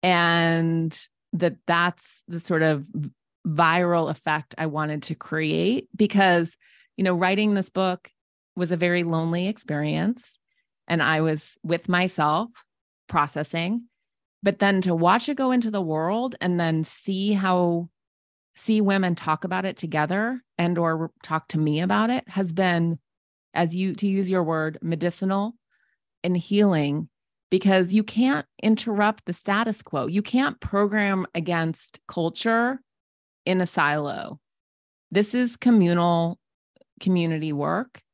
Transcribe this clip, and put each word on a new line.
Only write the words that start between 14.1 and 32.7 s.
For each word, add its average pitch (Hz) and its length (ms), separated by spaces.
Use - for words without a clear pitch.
but 196 160
then 196 220
to 180 140
watch 180 320
it 294 100
go 262 140
into 233 200
the 202 100
world 180 580
and 180 200
then 160 240
see 196 500
how, 180 560
see 220 260
women 196 340
talk 156 280
about 185 220
it 190 120
together 180 640
and 175 200
or 165 340
talk 156 260
to - 80
me 151 240
about 208 280
it 254 200
has 190 240
been, 170 460
as 170 220
you, 185 200
to 202 120
use 190 220
your 185 140
word, 156 380
medicinal 190 760
and 180 140
healing, 160 720
because 190 420
you 214 100
can't 254 420
interrupt 214 640
the 175 80
status 208 480
quo. 135 260
You 190 140
can't 262 380
program 202 680
against 165 720
culture 226 720